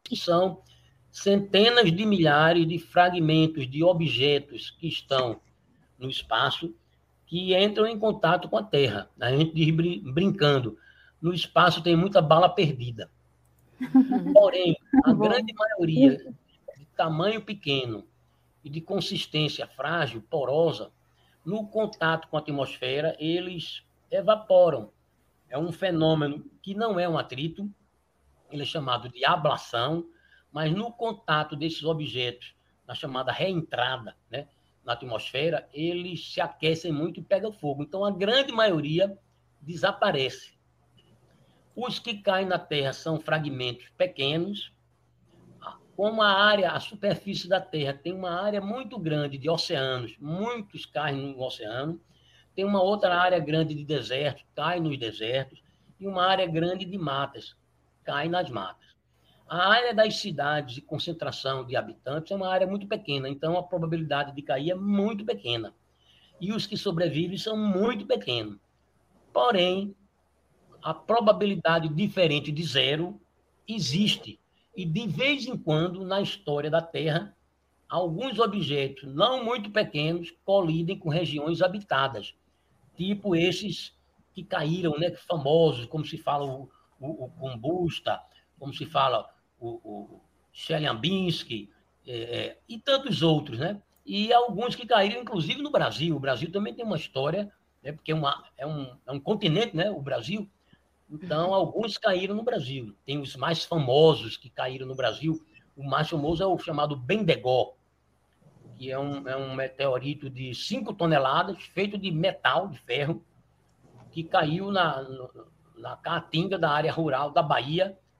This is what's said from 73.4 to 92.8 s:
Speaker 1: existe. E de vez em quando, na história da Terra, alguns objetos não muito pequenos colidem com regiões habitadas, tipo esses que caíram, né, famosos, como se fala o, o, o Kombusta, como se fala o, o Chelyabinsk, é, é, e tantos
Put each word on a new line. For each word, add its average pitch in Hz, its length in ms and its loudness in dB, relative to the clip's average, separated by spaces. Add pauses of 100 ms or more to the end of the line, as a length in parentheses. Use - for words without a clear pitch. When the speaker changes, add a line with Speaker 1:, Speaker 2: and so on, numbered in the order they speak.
Speaker 1:
existe. 170 720 -2 (360)
E 185 80 -8
de 185 240 -2
vez 240 400 -2
em 247 100 -8
quando, 175 460 -2
na 190 180 0
história 147 480 -4
da 165 100 2
Terra, 160 560 -4 (520)
alguns 180 500 -2
objetos 143 720 -2
não 233 320 2
muito 226 280 -4
pequenos 170 600 -2 (120)
colidem 175 520 2
com 175 120 -8
regiões 156 520 -2
habitadas, 135 760 0 (600)
tipo 196 380 -2
esses 180 640 -2 (340)
que 175 120 -14
caíram, 165 520 -2
né, 170 140 0
famosos, 147 760 2
como 151 180 -6
se 160 120 -10
fala 143 300 -2
o, 131 240 -10 (300)
o, 143 240 -10
o 123 60 -12
Kombusta, 135 920 -4 (380)
como 135 120 -10
se 135 140 -10
fala 131 420 0 (300)
o, 117 100 -12
o 104 520 -14 (320)
Chelyabinsk, 151 1160 -2 (380)
é, 131 100 -14
é, 117 420 -8 (100)
e 226 100 -14
tantos 269 440 0